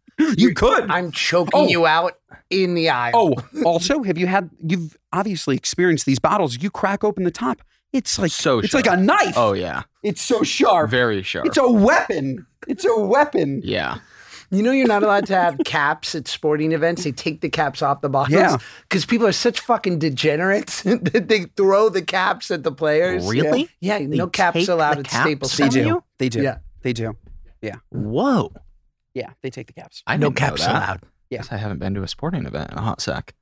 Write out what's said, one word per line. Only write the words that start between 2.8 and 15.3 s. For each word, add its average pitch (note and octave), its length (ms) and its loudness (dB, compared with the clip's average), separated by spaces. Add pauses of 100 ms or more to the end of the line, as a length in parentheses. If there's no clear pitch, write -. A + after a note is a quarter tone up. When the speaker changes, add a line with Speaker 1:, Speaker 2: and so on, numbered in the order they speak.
Speaker 2:
aisle. B2 260 0
Speaker 1:
Oh, F#3+ 180 4 (300)
also, F3 400 0
have F3+ 140 -2
you F3+ 100 0
had, F#3 220 0 (100)
you've E3 380 -4 (160)
obviously F3 420 -2
experienced F3 500 0
these C3+ 140 2
bottles. D#3 420 0
You G3 80 -4
crack G3+ 360 -2
open G3 180 -2
the F3 80 0
top. B3 300 -6 (320)
It's - 260 -2
like, F3 120 0
Speaker 3:
So C3 280 0
Speaker 1:
it's F#3 140 -2
like C4+ 100 2
Speaker 3:
sharp. F#3 160 2
Speaker 1:
a - 20 2
knife. E4 360 2
Speaker 3:
Oh, A2 160 4
yeah. F2 300 -6 (200)
Speaker 1:
It's G3+ 180 -4
so G#3+ 220 0
sharp. E3 460 2
Speaker 3:
Very A2+ 340 0
sharp. - 220 -6
Speaker 1:
It's C4+ 120 -2
a B3+ 140 4
weapon. G3 760 2 (220)
It's - 160 -6
a - 160 2
weapon. G3 640 0
Speaker 3:
Yeah. E2 360 -4 (520)
Speaker 2:
You G3 120 2
know B3 80 2
you're C4 160 2
not G#3 160 2
allowed G3+ 240 2
to F#3+ 80 0